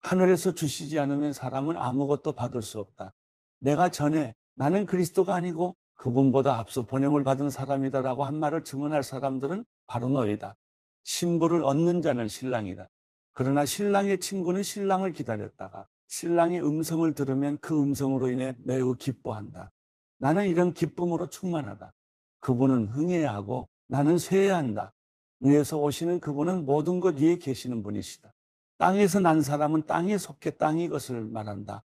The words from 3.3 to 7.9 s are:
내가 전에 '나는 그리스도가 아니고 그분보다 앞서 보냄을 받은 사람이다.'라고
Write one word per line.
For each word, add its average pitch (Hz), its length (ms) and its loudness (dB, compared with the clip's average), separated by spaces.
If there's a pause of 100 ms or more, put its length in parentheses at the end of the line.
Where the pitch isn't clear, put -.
내가 147 300 2
전에 147 440 0 (220)
'나는 180 300 2
그리스도가 180 500 0
아니고 175 400 -4 (200)
그분보다 131 640 4
앞서 117 300 -6
보냄을 139 360 2
받은 135 280 0
사람이다.'라고 135 720 -2